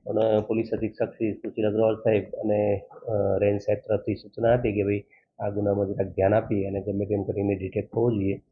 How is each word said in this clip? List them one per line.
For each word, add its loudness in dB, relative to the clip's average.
અને 4
પોલીસ -2
અધિક્ષક -4
શ્રી -4
સુશીલ -4
અગ્રવાલ 2
સાહેબ 2
અને, 0
અ, 0
રેન્જ 2
સાહેબ 0
તરફથી -2
સૂચના 0
હતી 0
કે 0
ભાઈ 0
આ -4
ગુનામાં 0
જરાક -4
ધ્યાન 2
આપી 0
અને -4
ગમે -2
તેમ -2
કરીને -2
ડિટેક્ટ -6
થવો 2
જોઈએ. -2